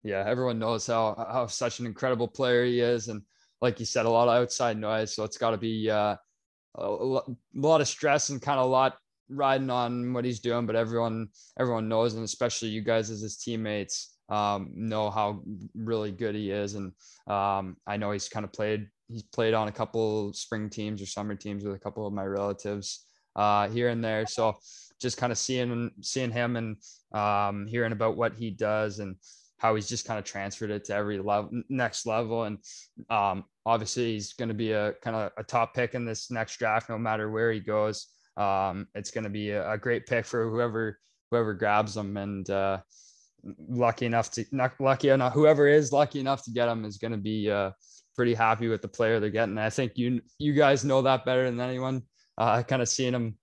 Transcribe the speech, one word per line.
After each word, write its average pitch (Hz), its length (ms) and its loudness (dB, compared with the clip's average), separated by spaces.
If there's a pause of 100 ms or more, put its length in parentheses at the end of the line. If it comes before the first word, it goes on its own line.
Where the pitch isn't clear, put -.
Yeah. 98 240 -2
Everyone 123 320 0
knows 113 280 -2
how, 113 280 0
how 113 320 -4
such - 320 -4
an 123 60 -6
incredible 120 420 -2
player 123 380 2
he 123 140 2
is. 117 300 2
And 107 140 -10 (380)
like 120 180 2
you 113 60 -6
said, 110 200 0
a 113 40 4
lot 117 200 6
of 117 120 6
outside 120 360 0
noise. 110 360 -2
So 107 100 -4
it's 104 140 -6
gotta 113 200 2
be, 110 320 -2
uh, 104 260 2 (640)
a, - 80 -6
a - 20 -2
lo-, 127 400 0
a - 320 -12
lot 151 220 6
of 139 60 2
stress 143 420 2
and 139 120 -6
kinda 139 200 2
a - 20 4
lot 131 340 4 (320)
riding 135 420 2
on 123 420 -2
what 123 120 -2
he's 120 140 -2
doing, 120 280 0
but 110 80 -2
everyone, 113 540 0 (300)
everyone 113 300 0
knows, 113 260 2
and 113 80 -6
especially 117 460 -2
you 107 120 -4
guys 110 300 0
as 104 100 -8
his 107 160 -8
teammates, 107 800 -6 (120)
um, 101 460 0
know 107 360 -2
how 104 320 -2 (320)
really 110 360 -2
good 104 240 -4
he 104 160 -4
is. 101 240 -4
And, 98 180 -8 (340)
um, 98 500 0 (100)
I 104 100 -4
know 104 140 -2
he's 101 180 -6
kinda 104 200 -6
played, 107 400 -4 (200)
he's 117 140 -12
played 113 320 0
on 110 120 0
a 104 40 -6
couple 107 640 -2
spring 107 360 -6
teams 104 320 -6
or 98 60 -10
summer 104 280 -6
teams 101 300 -8
with 101 100 -6
a 95 40 -14
couple 104 280 -8
of 101 60 -6
my 98 120 -4
relatives, 101 800 -4 (300)
uh, 104 340 4
here 120 200 0
and 117 140 -2
there. 110 240 -2
So 110 300 0 (440)
just 123 180 -2
kinda 123 160 0
seeing, 120 560 -2 (100)
seeing 127 300 -4
him 120 260 0
and, 110 200 -4 (360)
um, 104 540 0
hearing 117 260 0
about 110 240 0
what 110 180 0
he 113 160 -6
does 107 480 0
and 95 180 -8 (420)
how 113 160 2
he's 107 140 -4
just 120 180 -6
kinda 110 160 -4
transferred 101 480 -8
it 104 140 -6
to 101 100 -4
every 104 240 -2
level, 104 340 0
n-, 120 160 -6
next 127 360 -2
level. 113 400 0
And, 104 140 -6 (500)
um, 98 360 2 (200)
obviously 117 480 0
he's 104 200 -8
gonna 117 220 -4
be 110 180 -2
a 104 200 0 (100)
kinda 113 340 -2
a 107 60 -10
top 117 320 0
pick 123 200 -2
in 120 100 -4
this 113 260 -8
next 113 260 -4
draft, 113 320 0
no 113 80 -6
matter 110 340 -2
where 113 200 0
he 110 80 -2
goes. 107 480 -2 (300)
Um, 98 580 0
it's 101 160 -10
gonna 107 180 -6
be 104 220 -4
a, 101 220 -2
a 107 40 -4
great 120 300 -2
pick 117 180 0
for 113 240 -2
whoever, 113 500 -2 (320)
whoever 113 220 2
grabs 104 440 2
him. 101 200 -4
And, 98 320 -6
uh, 98 320 0 (880)
lucky 120 380 2
enough 117 260 0
to, 113 180 -6
not 127 300 0
lucky 135 280 4
enough, 127 240 6
whoever 147 340 8
is 147 260 6
lucky 143 280 4
enough 135 240 0
to 117 60 -10
get 120 180 2
him 113 160 -2
is 101 120 -10
gonna 113 200 -4
be, 107 340 0
uh, 98 200 2 (440)
pretty 120 200 4
happy 113 340 2
with 110 120 0
the 107 80 -10
player 113 300 2
they're 104 100 0
getting. 107 280 0
I 110 140 0
think 127 260 -2
you, 123 240 0 (180)
you 147 140 2
guys 139 320 6
know 135 180 4
that 131 220 4
better 127 240 4
than 120 120 -2
anyone, 127 420 -2 (340)
uh, 117 260 4
kinda 127 220 2
seeing 123 280 0
him 117 300 -2